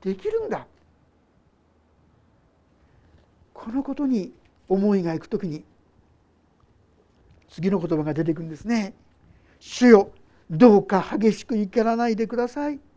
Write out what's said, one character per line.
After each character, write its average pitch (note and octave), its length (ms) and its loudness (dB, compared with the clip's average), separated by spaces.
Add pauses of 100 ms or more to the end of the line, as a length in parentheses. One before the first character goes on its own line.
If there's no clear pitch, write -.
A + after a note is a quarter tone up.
で F#3+ 140 -6
き G4+ 140 -8
る A4 160 -4
ん - 40 -10
だ。 C#3+ 180 -8 (2750)
こ - 180 -14
の C4+ 100 -4
こ C#4 140 -8
と D4 100 -4
に A#3 260 -2 (380)
思 G3+ 260 2
い F#3+ 60 2
が E3 140 -4
い D#3 40 -6
く - 80 -14
と G#3+ 120 -6
き G3 80 -6
に、 D#3 180 -10 (1800)
次 F3+ 220 -4
の G3 80 0
言 D#3+ 180 -2
葉 D3+ 60 -2
が D3+ 100 -4
出 D#3 100 -4
て D#3+ 120 -2
く E3+ 60 -14
る E3 40 -12
ん D#3+ 40 -12
で D#3 60 -14
す - 100 -20
ね。 G#3+ 280 -4 (640)
「主 - 280 0
よ、 A3 240 8 (360)
ど G#3 300 8
う F#3+ 80 2
か F#3+ 180 -2 (140)
激 G#3 160 2
し - 100 -10
く A3+ 140 -6
怒 G#3 260 -2
ら A3+ 120 0
な A#3+ 140 -2
い A3 60 -2
で A3 120 -4
く A#3+ 80 -10
だ A#3+ 120 -4
さ D4 220 -8
い。 C#4+ 100 -10 (180)